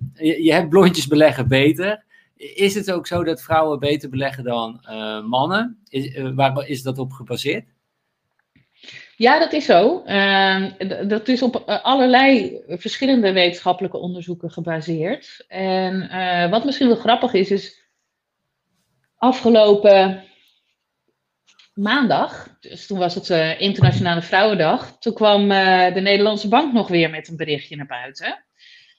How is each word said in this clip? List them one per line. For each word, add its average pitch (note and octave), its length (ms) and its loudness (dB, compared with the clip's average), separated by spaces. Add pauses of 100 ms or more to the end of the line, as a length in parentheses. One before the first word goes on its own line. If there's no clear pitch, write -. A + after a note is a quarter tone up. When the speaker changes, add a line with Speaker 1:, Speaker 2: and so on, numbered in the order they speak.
(140)
Speaker 1:
je, D#3+ 300 -2
je D#3 100 4
hebt E3 160 2
blondjes F3+ 380 4
beleggen D3 400 2
beter. D#3 560 0 (320)
Is G3 400 -4
het G3 160 -6
ook E3+ 160 -4
zo F3 160 -4
dat D#3+ 180 -4
vrouwen D#3 380 0
beter D3 300 -4
beleggen C3 340 -6
dan, A#2 380 -6
eh, A2 420 -10
mannen? E3+ 560 -4 (100)
Is, C3+ 240 -8
eh, C3+ 220 -8
waar C3+ 320 -2
is C3 140 -8
dat C3 180 -8
op C3 120 -8
gebaseerd? C3 540 -8 (1500)
Speaker 2:
Ja, C4 240 4
dat D#4 140 0
is D4+ 120 -2
zo. A3 400 4
Ehm, G3 680 0 (160)
d-, F#3+ 220 -6
dat G#3+ 180 -4
is B3+ 140 0
op, B3+ 140 -2
eh, - 280 -6
allerlei B3+ 840 2
verschillende A3 640 0
wetenschappelijke F3+ 680 -2
onderzoeken F3 540 -10
gebaseerd. E3 960 -8
En, F#3 640 -4
eh, F3+ 400 -2
wat A#3 160 0
misschien C4+ 220 0
wel A#3 80 4
grappig A#3+ 380 0
is, F#3+ 180 2
is - 340 -6 (1300)
afgelopen G3+ 1080 4 (1500)
maandag, G#3+ 840 -2
dus - 280 -20
toen G3 100 -6
was F3+ 180 -2
het, F#3+ 140 -10
eh, D#3+ 320 0
Internationale F3+ 600 0
Vrouwendag, G3 800 0
toen A3+ 140 -6
kwam, G3+ 380 4
eh, F#3 420 4
de F#3+ 80 -2
Nederlandse G3+ 460 2
Bank C4 260 2
nog G#3 140 0
weer E3 220 2
met D#3 180 -14
een E3 100 -14
berichtje D3+ 380 -8
naar C#3+ 100 -12
buiten. C3+ 600 -12 (540)